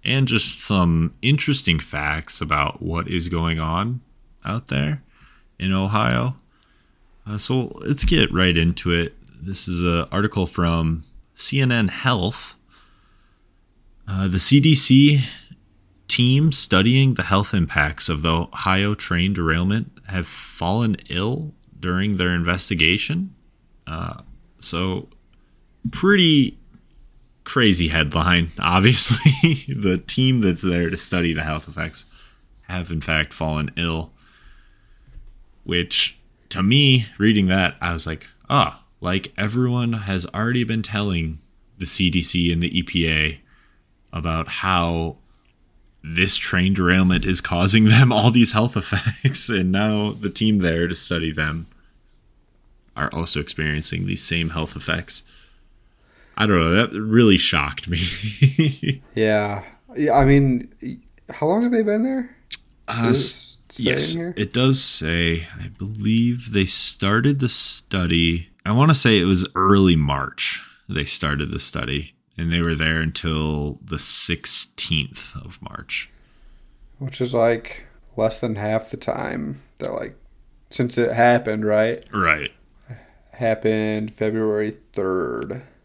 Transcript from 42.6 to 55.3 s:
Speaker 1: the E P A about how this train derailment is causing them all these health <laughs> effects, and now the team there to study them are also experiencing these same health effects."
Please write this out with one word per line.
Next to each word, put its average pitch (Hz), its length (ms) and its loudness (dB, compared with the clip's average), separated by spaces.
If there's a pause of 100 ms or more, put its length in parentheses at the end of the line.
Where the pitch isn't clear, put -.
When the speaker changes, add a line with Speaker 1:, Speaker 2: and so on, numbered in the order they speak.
Speaker 1:
the 85 160 -2
E 87 40 -2
P 82 280 -2
A 76 320 -2 (680)
about 80 380 -4
how 85 680 -2 (840)
this 82 340 0
train 95 360 0
derailment 90 540 2
is 92 160 -2
causing 95 460 4
them 123 220 8
all 110 200 4
these 113 220 4
health 110 240 0
<laughs> - 20 0
effects, 110 720 -2
and 92 200 0
now 104 420 0
the 101 180 -6
team 107 300 2
there 85 280 0
to 85 60 -4
study 80 360 -4
them 78 360 -4 (1300)
are - 160 -4
also 82 280 -4
experiencing 78 680 -4
these 95 160 -4
same 85 280 -2
health 80 260 -6
effects." - 480 -8 (1160)